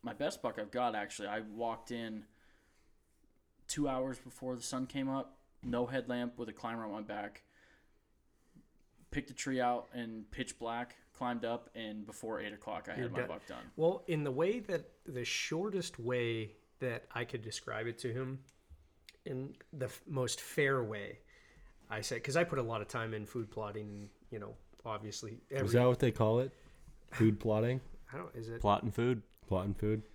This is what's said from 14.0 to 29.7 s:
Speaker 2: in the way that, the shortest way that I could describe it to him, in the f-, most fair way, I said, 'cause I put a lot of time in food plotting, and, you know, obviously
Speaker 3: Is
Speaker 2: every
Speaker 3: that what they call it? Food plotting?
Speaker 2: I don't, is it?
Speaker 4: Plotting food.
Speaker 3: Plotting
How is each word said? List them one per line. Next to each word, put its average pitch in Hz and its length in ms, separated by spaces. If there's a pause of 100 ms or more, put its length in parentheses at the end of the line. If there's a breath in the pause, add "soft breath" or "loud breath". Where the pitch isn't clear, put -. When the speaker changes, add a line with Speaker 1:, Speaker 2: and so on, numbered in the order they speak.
Speaker 2:
in 151 160
the 143 80
way 180 300
that, 180 280 (160)
the 127 200
shortest 185 720
way 117 560 (240)
that 120 340
I 120 120
could 120 160
describe 113 460
it 117 120
to 117 140
him, 131 260 (840)
in 131 300 (180)
the 131 120
f-, - 220
most 131 340
fair 135 420
way, 104 360 (680 soft breath)
I 110 120
said, 120 220
'cause 135 140
I 170 60
put 147 160
a 123 40
lot 113 180
of 101 60
time 113 260
in 107 120
food 113 240
plotting, 107 400
and, 104 200 (200)
you 113 100
know, 104 160 (300)
obviously 110 640
Speaker 3:
Is 135 120
Speaker 2:
every 123 80 (100)
Speaker 3:
that 123 80
what 123 120
they 123 120
call 113 280
it? 135 140 (580 soft breath)
Food 110 280
plotting? 117 420 (320)
Speaker 2:
I - 40
don't, - 180
is 113 140
it? 113 120
Speaker 4:
Plotting 104 300
food. 117 300 (260)
Speaker 3:
Plotting 95 260